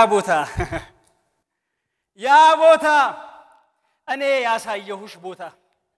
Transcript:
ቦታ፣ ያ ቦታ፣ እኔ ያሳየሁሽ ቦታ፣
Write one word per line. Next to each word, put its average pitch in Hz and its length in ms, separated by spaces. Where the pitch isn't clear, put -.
ቦታ፣ 196 240
ያ 247 80
ቦታ፣ 311 300
እኔ 269 140
ያሳየሁሽ 214 800
ቦታ፣ 180 240